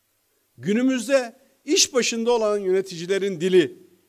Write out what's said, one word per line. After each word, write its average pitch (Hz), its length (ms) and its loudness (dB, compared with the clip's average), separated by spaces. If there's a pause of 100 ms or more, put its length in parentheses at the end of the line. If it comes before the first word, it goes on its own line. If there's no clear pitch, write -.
(580)
Günümüzde 240 800 0 (280)
iş 302 300 0
başında 226 360 0
olan 214 280 0
yöneticilerin 185 840 -4
dili 180 380 4 (300)